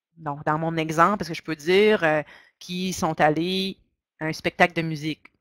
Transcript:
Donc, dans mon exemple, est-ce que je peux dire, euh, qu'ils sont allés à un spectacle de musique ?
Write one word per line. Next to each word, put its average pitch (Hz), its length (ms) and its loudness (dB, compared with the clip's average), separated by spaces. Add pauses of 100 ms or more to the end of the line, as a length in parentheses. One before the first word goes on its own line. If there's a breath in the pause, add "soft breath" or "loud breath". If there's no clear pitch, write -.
(180)
Donc, 151 280 -8
dans 151 140 2
mon 165 180 -2
exemple, 160 440 0
est-ce 160 80 -8
que 165 60 -8
je - 80 -8
peux 160 120 -6
dire, 190 480 4
euh, 156 180 2 (380 loud breath)
qu'ils 180 340 -6
sont 160 280 -2
allés 175 560 0 (420)
à 156 60 -8
un 156 80 -2
spectacle 180 400 2
de 170 80 -2
musique ? 156 600 -6